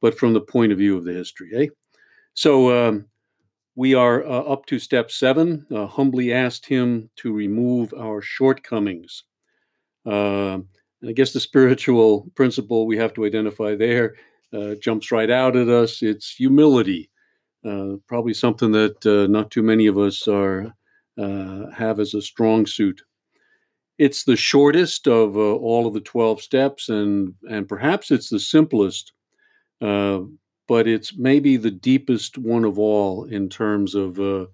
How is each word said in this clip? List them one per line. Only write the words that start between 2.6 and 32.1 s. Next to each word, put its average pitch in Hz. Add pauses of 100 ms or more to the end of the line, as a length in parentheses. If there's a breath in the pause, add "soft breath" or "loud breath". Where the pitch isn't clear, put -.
um, 107 (720)
we 131
are, 123
uh, 127
up 135
to 127
step 120
seven, 151
uh, 107
humbly 127
asked 123
him 123
to 117
remove 113
our 110
shortcomings. 104 (840)
Uh, 101 (420)
and 117
I -
guess 127
the 131
spiritual 120
principle 117
we 110
have 110
to 113
identify 107
there, 117 (360 soft breath)
uh, 104
jumps 110
right 110
out 127
at 123
us. 117
It's 107
humility, 127 (560)
uh, 98 (100)
probably 117
something 113
that, 107
uh, 101
not 107
too 113
many 110
of 101
us 101
are, 101 (420)
uh, 98
have 110
as 104
a 104
strong 110
suit. 98 (960)
It's 139
the 127
shortest 147
of, 113
uh, 107
all 117
of 107
the 104
twelve 113
steps, 135
and, 101 (140)
and 101
perhaps 147
it's 127
the 104
simplest, 123 (680)
uh, 101 (440)
but 113
it's 110
maybe 135
the 113
deepest 123